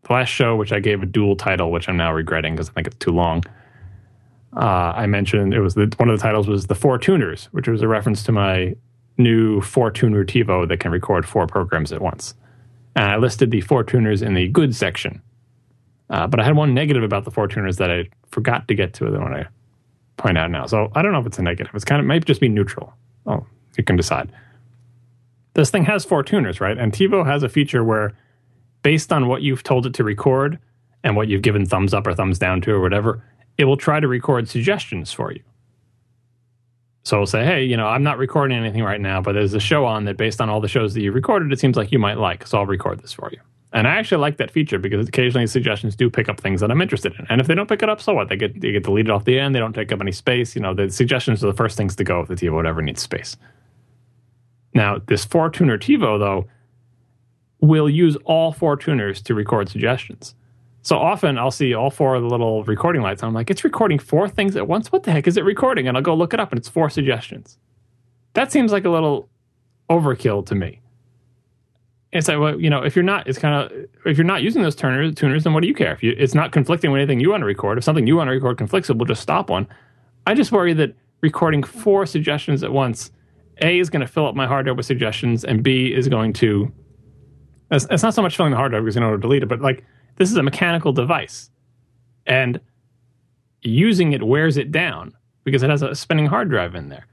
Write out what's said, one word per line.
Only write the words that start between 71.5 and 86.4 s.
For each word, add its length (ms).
It's 160
like, 100
well, 200
you 120
know, 120
if 140
you're 80
not, 240
it's 100
kinda, 320
if 100
you're 80
not 180
using 200
those 120
tuners, 400
tuners, 300
then 80
what 80
do 80
you 60
care? 180
If 100
you, 140
it's 180
not 160
conflicting 400
with 80
anything 220
you 100
wanna 140
record. 340
If 60
something 220
you 100
wanna 160
record 240
conflicts, 320
we'll 160
just 180
stop 280
one. 180
I 80
just 160
worry 220
that 220
recording 420
four 440
suggestions 580
at 80
once, 400
A, 180
is 120
gonna 180
fill 180
up 80
my 120
hard 180
drive 120
with 100
suggestions, 580
and 180
B, 320
is 140
going 260
to, 380